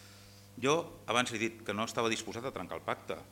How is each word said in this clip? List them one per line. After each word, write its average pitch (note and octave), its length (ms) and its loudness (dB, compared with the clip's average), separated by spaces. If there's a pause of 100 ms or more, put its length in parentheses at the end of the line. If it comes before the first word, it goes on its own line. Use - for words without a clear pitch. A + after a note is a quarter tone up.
(600)
Jo C#3 160 6 (320)
abans A#2+ 240 4
he G#2+ 80 0
dit - 240 0
que G#2 80 0
no G#2+ 160 0
estava A#2 240 4
disposat A2 320 -2
a C3 80 -4
trencar E2+ 300 -4
el - 20 -10
pacte G#2+ 320 -2 (160)